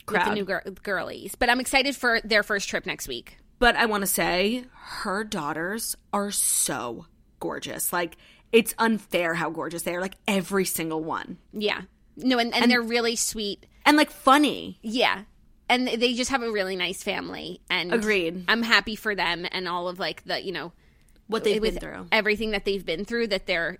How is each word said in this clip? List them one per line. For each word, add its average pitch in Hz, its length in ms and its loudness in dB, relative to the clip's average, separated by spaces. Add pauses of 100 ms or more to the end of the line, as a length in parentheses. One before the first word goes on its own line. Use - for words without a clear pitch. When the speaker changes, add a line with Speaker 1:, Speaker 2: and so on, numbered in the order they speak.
Speaker 1:
the 202 60 -6
Speaker 2:
Crowd. 185 200 2
Speaker 1:
new 202 120 -2
gir-, 185 180 -4 (180)
girlies. - 540 -6
But 240 160 2
I'm 254 80 4
excited 262 360 0
for 226 280 0
their 208 180 4
first 202 280 -2
trip 175 180 -4
next 151 200 -8
week. 120 300 -12 (220)
Speaker 2:
But 233 160 6
I 151 100 4
wanna 202 220 0
say, 190 640 0
her - 500 -6
daughters 180 720 -4 (160)
are 202 200 0
so 123 760 -2 (340)
gorgeous. 143 540 -6
Like, 185 240 -2 (340)
it's 226 280 6
unfair 180 560 2
how 165 160 0
gorgeous 160 320 -6
they 175 120 -4
are. 180 60 -2
Like, 190 140 -6 (120)
every 196 380 2
single 160 380 -2
one. 156 340 -6 (140)
Speaker 1:
Yeah. 202 300 -2 (360)
No, 254 220 2
and, 233 140 0
and 240 100 4
Speaker 2:
And 240 80 6
Speaker 1:
they're 247 100 4
really 233 340 0
sweet. - 500 -4 (200)
Speaker 2:
And, 294 120 8
like, 302 140 6
funny. 226 720 4
Speaker 1:
Yeah. 208 420 2 (440)
And 247 200 2
they 247 260 2
just 247 180 -2
have 262 120 0
a 233 80 -4
really 190 260 -2
nice 180 260 -4
family. 180 560 -6 (100)
And 175 240 0
Speaker 2:
Agreed. 185 540 0
Speaker 1:
I'm 226 160 2
happy 214 320 2
for 214 200 -4
them 170 360 -2
and 180 160 -4
all 175 220 -4
of, 180 100 -8
like, 175 240 -6
the, 165 200 -4
you 190 100 -6
know, 165 180 -8 (560)
Speaker 2:
What 220 160 -2
they've 208 180 2
Speaker 1:
with 220 180 0
Speaker 2:
been - 20 -10
through. 185 300 -10
Speaker 1:
everything 214 400 2
that 202 140 -2
they've 196 200 -2
been 170 200 -4
through, 233 220 -2
that 190 180 -2
they're, 170 340 -2